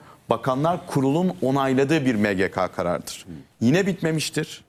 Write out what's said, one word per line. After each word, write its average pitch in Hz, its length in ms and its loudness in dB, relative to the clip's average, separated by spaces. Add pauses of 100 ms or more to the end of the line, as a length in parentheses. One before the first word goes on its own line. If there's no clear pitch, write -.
(300)
Bakanlar 135 580 0
Kurulu'nun 147 540 0
onayladığı 135 640 2
bir 127 100 2
M 104 180 2
G 92 180 0
K 92 160 0
kararıdır. - 600 -6
Hı. 90 40 -16 (340)
Yine 175 220 4
bitmemiştir. 160 800 -4